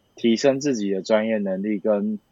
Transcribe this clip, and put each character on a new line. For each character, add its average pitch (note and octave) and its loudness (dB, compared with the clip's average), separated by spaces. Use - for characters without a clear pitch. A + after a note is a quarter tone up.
提 A#2 2
升 C3+ 2
自 C#3 0
己 G2+ -2
的 F#2+ -2
专 G#2+ 0
业 A2 0
能 F#2+ -4
力， G#2+ -2
跟 G#2+ -2